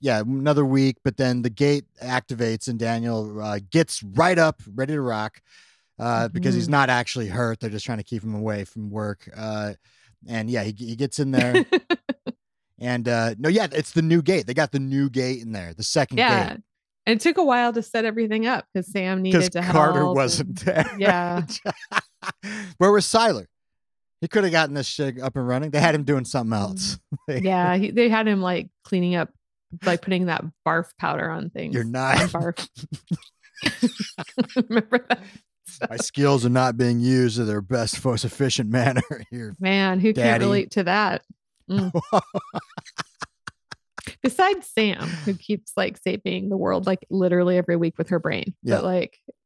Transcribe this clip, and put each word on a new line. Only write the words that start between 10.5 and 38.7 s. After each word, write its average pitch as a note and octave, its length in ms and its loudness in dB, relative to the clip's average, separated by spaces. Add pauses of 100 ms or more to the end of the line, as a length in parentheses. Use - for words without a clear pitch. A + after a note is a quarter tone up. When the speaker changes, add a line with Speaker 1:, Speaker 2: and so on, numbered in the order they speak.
Speaker 1:
he, G#2+ 140 -4
he A#2 200 -10
gets C3+ 220 -4
in C3+ 120 0
there. B2+ 400 2
Speaker 2:
<laughs> F#4+ 40 2 (1040)
Speaker 1:
And, B2 300 -2
uh, A2+ 300 2
no, D3 100 0
yeah, G#3 220 4
it's - 220 -4
the E3 100 2
new E3 180 4
gate. D3+ 240 2
They B2 80 -4
got D#3 180 0
the C#3+ 80 0
new C3+ 300 0
gate B2+ 320 -2
in A2+ 100 -10
there, F2+ 220 -8
the D#2+ 80 -10
second C#3 380 0
Speaker 2:
Yeah. G#3+ 300 4
Speaker 1:
gate. - 120 -12 (460)
Speaker 2:
And A3 120 4
it - 20 -10
took E4+ 180 4
a F4+ 40 6
while A#3+ 300 4
to A#3 80 -2
set A3 240 -2
everything A3 400 0
up A#3+ 260 -2
'cause F#3 200 -4
Sam F#3+ 260 -2
Speaker 1:
'Cause F#3+ 60 -2
Speaker 2:
needed F#3 300 4
to F3 100 -2
Speaker 1:
Carter D#3+ 380 4
Speaker 2:
help F3+ 140 2
Speaker 1:
wasn't - 520 0
Speaker 2:
and F3 180 2
Speaker 1:
there. - 140 -10
Speaker 2:
Yeah. F3 460 2 (640)
Speaker 1:
<laughs> G3+ 680 -12
Where F#3+ 140 6
was G3+ 160 4
Sylar? G#3 400 2 (760)
He E3+ 60 -4
coulda G3 240 2
gotten D#3 240 2
this C#3 100 -2
shit C3+ 340 -4
up C3 160 -4
and B2+ 120 -2
running. C3+ 240 -2
They D3 80 2
had D#3+ 160 6
him D3+ 80 0
doing C3+ 200 2
something A#2+ 320 -2
else. G2 480 -4
<laughs> - 240 -12
Speaker 2:
Mm. D3+ 160 -2
Yeah, F3+ 340 2
he, G3+ 120 0
they A#3 200 4
had A3 180 2
him, G3+ 160 2
like, F3+ 260 -2 (140)
cleaning F3+ 320 0
up, E3+ 180 -2 (500)
like, E3+ 200 0
putting F#3 240 0
that E3 180 -2 (200)
barf E3 340 0
powder D#3 320 -2
on - 180 -6
things. - 240 -8
Speaker 1:
You're A#2+ 100 -2
not. C3 320 0 (140)
Speaker 2:
Barf. E3+ 400 -6 (1900)
<laughs> - 140 0
Remember A3+ 300 2 (100)
that? A#3+ 100 0 (720)
Speaker 1:
My A2+ 80 -10
skills C#3 480 2
are B2 40 4
not B2 280 2
being A#2+ 220 2
used B2 400 2
in A2+ 80 0
their G#2 140 -2
best, A2+ 440 -2
most A#2+ 180 0
efficient B2 460 -2
manner B2 320 2 (140)